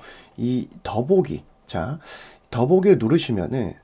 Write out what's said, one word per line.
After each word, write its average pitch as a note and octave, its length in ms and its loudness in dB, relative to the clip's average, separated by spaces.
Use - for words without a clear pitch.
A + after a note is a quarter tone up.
이 A#2+ 320 -4
더보기, B2+ 600 0
자, G#2+ 320 -6
더보기를 F3+ 480 4
누르시면은 A2 840 -2